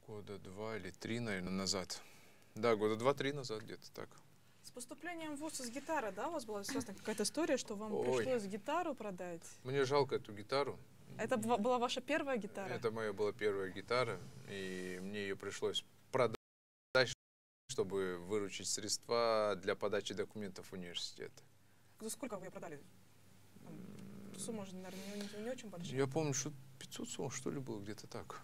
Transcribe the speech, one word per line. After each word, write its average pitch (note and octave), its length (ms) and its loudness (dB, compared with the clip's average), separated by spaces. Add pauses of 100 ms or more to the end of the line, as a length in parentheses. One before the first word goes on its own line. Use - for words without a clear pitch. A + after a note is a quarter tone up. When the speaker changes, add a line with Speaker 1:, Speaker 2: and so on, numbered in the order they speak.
Speaker 1:
Года G#2 320 -8
два G#2+ 380 -6
или F#2 140 -6
три, A2 280 -2
наверное, F#2+ 320 0
назад. F#2+ 500 0 (540)
Да, A2+ 200 6
года G#2+ 200 4
два-три C#3 380 4
назад A2+ 300 -4
где-то - 300 -12
так. A2 160 -8 (540)
Speaker 2:
С - 80 -16
поступлением D#4 640 -8
в C#4 40 -8
ВУЗ D4+ 220 -4
из A#3+ 80 -4
гитары, B3+ 420 0
да, G#3 160 -2
у E4+ 60 0
вас D4 120 -2
была G#3 180 -4
связана A#3+ 320 -2
какая-то G#3+ 280 -2
история, D4+ 340 2
что - 180 -4
вам G#3+ 180 -4
Speaker 1:
Ой. B3+ 300 4
Speaker 2:
пришлось B3 220 2
гитару C#4+ 500 0
продать? F3+ 460 -6 (220)
Speaker 1:
Мне C3+ 220 6
жалко C3 300 6
эту G#2 180 -2
гитару. A2 440 2 (400)
Speaker 2:
Это A#3 200 4
бва-, A3+ 200 4
была B3 220 6
ваша B3 220 2
первая C#4+ 360 2
гитара? G3 360 -4
Speaker 1:
Это A2+ 180 2
моя A2 220 0
была G#2 180 4
первая G2 400 2
гитара, A2 480 2 (300)
и F#2 520 -4
мне G2+ 220 -4
ее G2 140 -2
пришлось G2 480 0 (260)
продать, A#2 240 4 (1300)
чтобы F#2+ 480 2
выручить G2 500 0
средства G#2+ 960 4
для G2 140 2
подачи G#2 380 2
документов G2+ 560 -4
в - 40 -10
университет. - 580 -6 (680)
Speaker 2:
За A3 80 -6
сколько A3 280 -4
вы F3 80 -8
ее F3+ 60 -8
продали? E3 280 -8 (840)
Там - 100 -12 (640)
сумма G#3+ 280 -6
же, F#3 100 -10
наверное, F#3 400 -8
не, G3+ 60 -4 (160)
не, G#3 60 -6
не A#3 60 -2
очень B3 200 -6
большая. E3+ 280 -6
Speaker 1:
Я C3+ 100 4
помню, D3 260 2
что D3 180 -2 (280)
пятьсот - 300 -8
сомов, - 260 -4
что - 160 -2
ли, D3 80 -2
было A#2 200 -4
где-то G#2 280 -8
так. - 360 -8